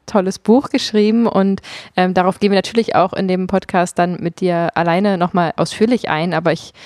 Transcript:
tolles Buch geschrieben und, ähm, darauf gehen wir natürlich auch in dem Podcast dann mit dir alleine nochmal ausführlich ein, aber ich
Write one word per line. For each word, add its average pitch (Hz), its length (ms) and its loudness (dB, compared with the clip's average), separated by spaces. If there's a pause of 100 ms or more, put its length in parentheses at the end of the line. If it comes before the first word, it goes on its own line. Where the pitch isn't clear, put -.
tolles 190 340 -2
Buch 247 300 2
geschrieben 220 560 2
und, 196 360 0 (340)
ähm, 185 180 2
darauf 185 260 0
gehen 202 120 2
wir 196 60 2
natürlich - 380 0
auch 185 180 2
in 190 160 -2
dem 185 180 -2
Podcast 185 500 -2
dann 175 220 0
mit 170 220 -6
dir 170 340 0
alleine 180 420 2
nochmal 170 380 0
ausführlich 226 540 0
ein, 160 240 -2
aber 165 180 0
ich - 220 -6 (120)